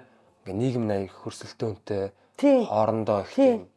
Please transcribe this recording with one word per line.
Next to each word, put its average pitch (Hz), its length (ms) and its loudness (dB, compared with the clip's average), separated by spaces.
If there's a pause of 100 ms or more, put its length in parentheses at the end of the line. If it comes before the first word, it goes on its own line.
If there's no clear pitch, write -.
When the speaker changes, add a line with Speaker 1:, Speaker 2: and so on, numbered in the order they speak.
(460)
Speaker 1:
Ингээ 95 80 -10
нийгэм 120 320 -2
найг 98 400 -4
хөрсөлтөө - 480 -10
үнтэй 98 280 -6 (360)
хоорондоо 110 880 2
их - 160 -16
Speaker 2:
юм 233 240 4 (120)